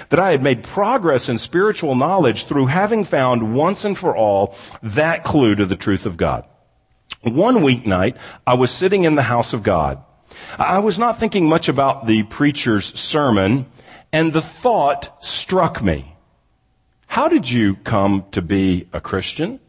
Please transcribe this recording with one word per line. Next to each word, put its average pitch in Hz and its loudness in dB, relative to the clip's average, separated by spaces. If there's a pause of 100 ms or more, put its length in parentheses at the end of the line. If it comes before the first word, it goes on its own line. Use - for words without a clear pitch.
that 147 2
I 190 2
had 139 2
made 127 0
progress 196 0
in 117 -2
spiritual 175 0
knowledge 135 2
through 139 0
having 202 0
found 123 0
once 170 0
and 208 -2
for 151 -2
all 101 2 (260)
that 151 -2
clue 120 4
to 101 2
the 95 -2
truth 98 -2
of 95 -6
God. 65 -2 (800)
One 180 2
weeknight, 117 2 (320)
I 123 4
was 127 2
sitting 190 0
in 156 4
the 143 2
house 120 -2
of 113 -6
God. 78 0 (580)
I 170 0
was 202 0
not 233 -2
thinking 202 0
much 165 2
about 135 0
the 110 2
preacher's 117 -2
sermon, 127 0 (440)
and 160 0
the 160 0
thought - -2
struck 170 -2
me, 78 -4 (920)
"How 277 0
did 254 0
you 110 2
come 98 0
to 101 -2
be 92 0
a - -6
Christian?" 190 -6